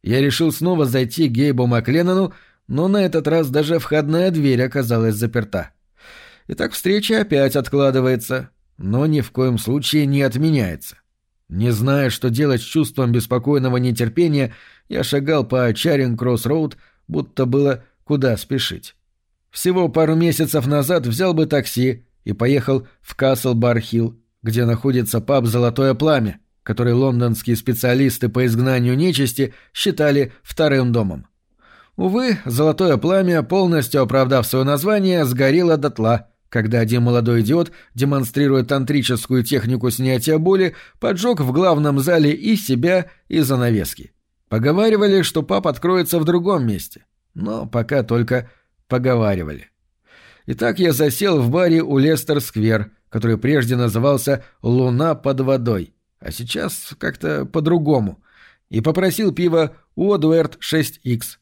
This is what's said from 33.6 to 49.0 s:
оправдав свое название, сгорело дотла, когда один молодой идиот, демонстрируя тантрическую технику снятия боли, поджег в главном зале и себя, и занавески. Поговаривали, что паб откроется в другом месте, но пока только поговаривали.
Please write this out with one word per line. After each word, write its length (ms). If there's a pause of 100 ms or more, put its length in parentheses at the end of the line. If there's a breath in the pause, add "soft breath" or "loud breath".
оправдав 440
свое 200
название, 580
сгорело 540
дотла, 520 (200)
когда 300
один 240
молодой 380
идиот, 300 (240 loud breath)
демонстрируя 680
тантрическую 800
технику 460
снятия 480
боли, 380 (240 loud breath)
поджег 400
в 120
главном 480
зале 340
и 220
себя, 520 (220 loud breath)
и 100
занавески. 720 (380)
Поговаривали, 760
что 200
паб 240
откроется 520
в 60
другом 420
месте, 380 (280)
но 320
пока 380
только 460 (380 soft breath)
поговаривали. 840 (760 soft breath)